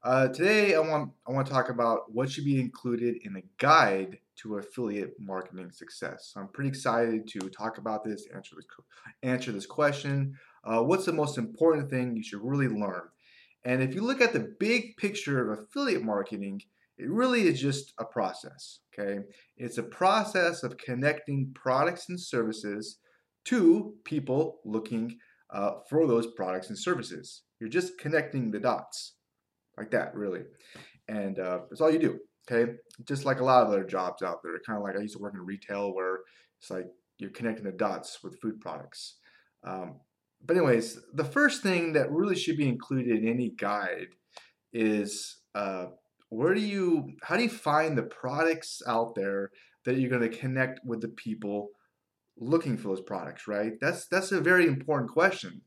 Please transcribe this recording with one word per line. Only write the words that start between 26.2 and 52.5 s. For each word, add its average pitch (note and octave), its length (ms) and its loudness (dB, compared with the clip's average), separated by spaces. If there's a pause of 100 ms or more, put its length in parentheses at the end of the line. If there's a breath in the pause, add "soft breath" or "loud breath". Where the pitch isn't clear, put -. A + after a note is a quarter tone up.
products F#2 420 -6
and G#2 100 -8
services. G#2+ 680 -6 (140)
You're A2+ 100 -8
just F3 300 -2
connecting C#3+ 520 0
the G#2 80 -4
dots - 580 -4 (600)
like G#2+ 140 -10
that, A2+ 240 0
really. G2 300 -6 (640 loud breath)
And, G2 300 -4
uh, F2+ 300 -2
that's - 140 -2
all D#3+ 80 6
you D#3+ 80 4
do, D3+ 200 2 (320)
okay? A#2 220 2 (320)
Just C#3 220 -4
like B2 140 2
a B2+ 40 2
lot B2+ 200 8
of G#2 40 2
other G2 160 4
jobs F#2 380 -2
out E2+ 200 -4
there. F2 180 -8
Kinda G#2+ 200 -6
like G2 160 -4
I G2+ 40 -2
used G#2+ 160 -8
to F#2+ 60 -12
work G2+ 120 -8
in F2+ 100 -12
retail G2+ 480 -6
where F#2 280 -2 (380 soft breath)
it's - 120 -18
like F#2 160 -6 (320)
you're G2+ 100 -8
connecting A2 380 -6
the F#2+ 60 -6
dots F#2+ 500 -4
with - 180 -14
food G#2+ 220 -8
products. - 540 -12 (460 soft breath)
Um, F2+ 380 -10 (420)
but E3 140 2
anyways, B2 440 4 (120)
the D3 120 -2
first C#4+ 380 2
thing E3+ 300 2
that C3+ 180 4
really F3+ 240 2
should D#3 220 -2
be D3 100 2
included A#2+ 520 2
in A2 100 2
any A#2+ 220 0
guide F#2+ 640 -4 (580 loud breath)
is, G#2+ 680 0 (140)
uh, F#2+ 340 -4 (420)
where C#3+ 240 2
do G#3+ 80 2
you, F3+ 500 0 (120)
how E3+ 120 0
do A#3 60 4
you A#3 80 2
find D3+ 480 2
the - 60 0
products D#3+ 840 -2
out A#2 280 0
there G2 360 -2 (340 soft breath)
that B2+ 140 2
you're B2+ 120 2
gonna A#2 200 2
connect C3 520 -2
with A2+ 200 -4
the A#2 60 -4
people G#2 600 -6 (720 soft breath)
looking C#3 400 0